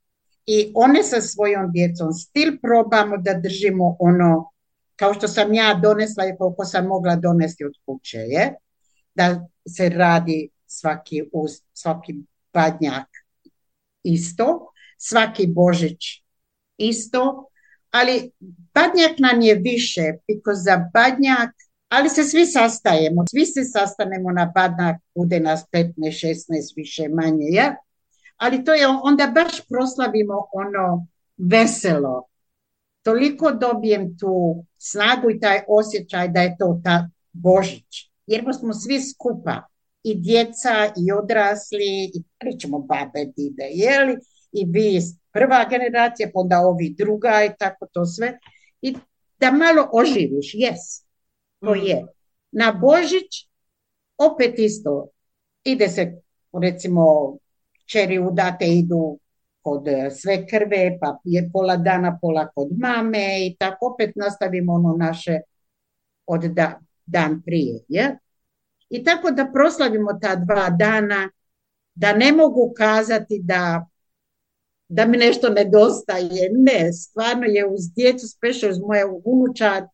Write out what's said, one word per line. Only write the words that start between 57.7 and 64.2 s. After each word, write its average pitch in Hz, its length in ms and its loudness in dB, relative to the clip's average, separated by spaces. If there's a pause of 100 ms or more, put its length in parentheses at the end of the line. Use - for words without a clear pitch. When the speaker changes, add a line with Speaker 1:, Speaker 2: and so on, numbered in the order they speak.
Speaker 1:
čeri 190 320 0
udate 180 480 -2
idu 170 520 0 (440)
kod, 143 260 -6
e, 135 220 -2
svekrve, 190 920 -2
pa 143 240 -6
je 175 280 -2
pola 185 240 0
dana, 180 460 0
pola 156 320 -2
kod 143 140 -4 (100)
mame 220 680 -2
i 180 120 -8
tako 190 280 -4
opet 226 300 -4
nastavimo 185 560 -2